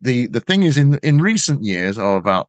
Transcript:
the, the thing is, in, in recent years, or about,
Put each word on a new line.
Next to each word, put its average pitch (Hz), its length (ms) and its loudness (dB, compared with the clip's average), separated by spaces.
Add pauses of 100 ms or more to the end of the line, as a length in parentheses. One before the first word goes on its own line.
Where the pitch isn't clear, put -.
the, 123 260 -2
the 117 140 -4
thing 190 240 0
is, 151 120 2
in, 143 260 4
in 147 180 2
recent 180 420 -2
years, 98 340 -4
or 98 200 0
about, 92 320 -2